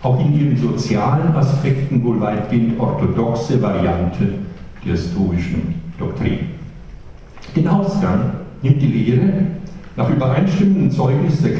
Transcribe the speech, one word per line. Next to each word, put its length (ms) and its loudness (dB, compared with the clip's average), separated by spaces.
auch 160 2
in 200 2
ihren 180 2
sozialen 760 0
Aspekten 680 2
wohl 160 2
weitgehend 600 0
orthodoxe 840 0
Variante 640 0
der 100 0
stoischen 800 -2
Doktrin. 420 -2
Den 120 2
Ausgang 640 0
nimmt 200 4
die 60 2
Lehre 440 4
nach 140 0
übereinstimmendem 840 4
Zeugnis 500 2
der 180 2